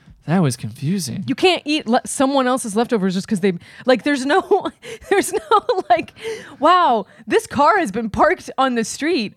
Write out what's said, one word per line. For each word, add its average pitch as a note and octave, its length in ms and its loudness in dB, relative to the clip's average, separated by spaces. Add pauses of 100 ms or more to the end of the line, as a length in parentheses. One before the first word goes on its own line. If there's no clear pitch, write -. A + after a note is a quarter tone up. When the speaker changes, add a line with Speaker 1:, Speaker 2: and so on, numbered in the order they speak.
(260)
Speaker 1:
That F3+ 160 2
was C3 140 2
confusing. C3+ 720 -6
Speaker 2:
You C4 80 -2
can't F4 300 0
eat D4 240 -4
le-, A#3+ 160 2
someone C4+ 420 0
else's B3 300 -2
leftovers G#3+ 380 0
just F#3+ 120 -4
'cause G3+ 140 -2
they, F#3+ 140 0 (320)
like, B3 180 2
there's C#4+ 220 0
no, F#4 440 2 (180)
<laughs> A4+ 220 -8
there's F#4+ 220 0
no, G4+ 560 0
like, E4 240 0 (480)
"Wow, D4 460 4 (200)
this F4 220 0
car D#4 300 4
has D#4 120 0
been A3+ 200 -4
parked D#4 380 0 (100)
on C4 180 0
the A3+ 80 0
street C4+ 520 -4